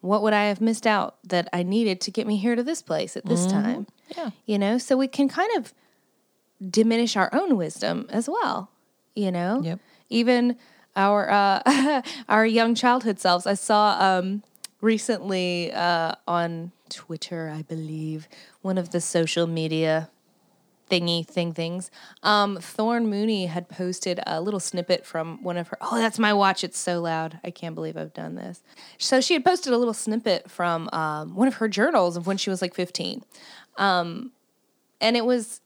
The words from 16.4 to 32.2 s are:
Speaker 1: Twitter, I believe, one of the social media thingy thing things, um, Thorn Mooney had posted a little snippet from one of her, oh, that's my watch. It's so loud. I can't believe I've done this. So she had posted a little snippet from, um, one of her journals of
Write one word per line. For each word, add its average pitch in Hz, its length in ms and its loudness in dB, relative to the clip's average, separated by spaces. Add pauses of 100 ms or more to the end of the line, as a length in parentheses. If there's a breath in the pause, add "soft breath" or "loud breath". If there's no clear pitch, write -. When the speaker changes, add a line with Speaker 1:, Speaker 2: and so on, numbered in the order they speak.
Speaker 1:
Twitter, 165 680 -10
I 156 80 -8
believe, 156 640 -8 (340 loud breath)
one 190 160 -2
of 175 140 -4
the 175 100 0
social 170 460 0
media 160 600 -2 (800)
thingy 170 380 0
thing 170 260 -2
things, 175 380 -6 (320 loud breath)
um, 202 380 2
Thorn 233 480 0
Mooney 202 380 0
had 175 200 -6
posted 185 580 -4
a - 140 -2
little 196 220 -4
snippet - 440 -2
from 165 380 -8
one 175 140 -4
of 170 100 -6
her, - 140 -12
oh, 233 160 -4
that's 226 200 0
my 214 140 4
watch. 196 320 2
It's - 160 -8
so 175 220 -2
loud. 160 420 -4
I 180 80 -8
can't 165 240 -12
believe 160 220 -8
I've 156 160 -10
done 160 220 -10
this. - 280 -14 (340 loud breath)
So - 220 2
she 269 140 2
had 277 100 0
posted 349 300 2
a 233 40 4
little 240 160 2
snippet 220 560 -2
from, 170 440 -2
um, 156 420 -4
one 247 140 4
of - 60 -4
her 220 120 -2
journals 202 480 2
of 170 100 -6